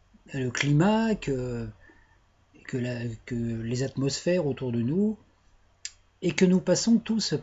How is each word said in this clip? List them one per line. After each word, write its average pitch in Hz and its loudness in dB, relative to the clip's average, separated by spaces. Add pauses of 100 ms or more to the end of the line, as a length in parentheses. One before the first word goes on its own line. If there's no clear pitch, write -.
(320)
le 127 -2
climat 196 2
que, 123 -4 (1000)
que 131 -4
la, 120 -4 (260)
que 127 -8
les 117 -4
atmosphères 139 0
autour 131 -4
de 117 0
nous, 196 0 (1040)
et 175 0
que 185 4
nous 180 6
passons 202 4
tous 220 0